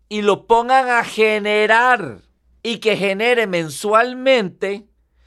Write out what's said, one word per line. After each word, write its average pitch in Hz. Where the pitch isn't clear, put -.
y 208
lo 196
pongan 247
a 240
generar 214
y 226
que 208
genere 208
mensualmente 214